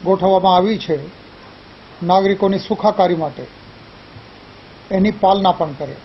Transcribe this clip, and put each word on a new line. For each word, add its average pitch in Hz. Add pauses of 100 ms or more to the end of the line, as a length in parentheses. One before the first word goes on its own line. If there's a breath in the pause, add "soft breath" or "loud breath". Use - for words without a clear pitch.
ગોઠવવામાં 185
આવી 196
છે 156 (1040)
નાગરિકોની 196
સુખાકારી 208
માટે, 143 (1400)
એની 196
પાલના 196
પણ 160
કરે 139